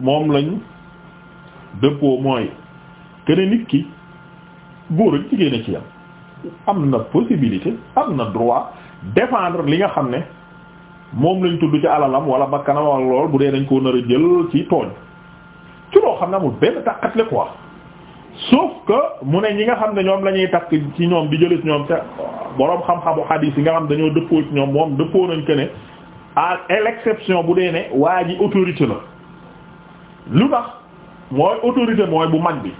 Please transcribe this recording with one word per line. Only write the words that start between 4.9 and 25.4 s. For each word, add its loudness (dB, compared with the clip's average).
góor 2
ak -4
jigéen 0
a -10
ci -6
yam, -6
am 0
na 2
possibilité, 0
am 0
na -2
droit -2
défendre 0
li 2
nga 2
xam -2
ne -4
moom 2
lañ 0
tudd 2
ci 2
alalam 2
wala 0
bakkanam 0
wala 2
lool 2
bu 2
dee 2
dañ -2
koo 4
nar 2
a 4
jël 4
ci 0
tooñ, 0
ci 8
loo 2
xam -2
ne 0
amul -2
benn 0
tàqatle -2
quoi. -2
Sauf 4
que 4
mu 0
ne 0
ñi 0
nga 2
xam -2
ne 0
ñoom 0
la 0
ñuy 0
takk -2
ci 0
ñoom 2
di 0
jëlee 2
ci -4
ñoom 0
te 0
boroom 2
xam-xamu 0
hadith 0
yi 2
nga 4
xam 0
dañoo 0
dëppoo 2
ci -6
ñoom, 0
moom 0
dëppoo 2
nañ -4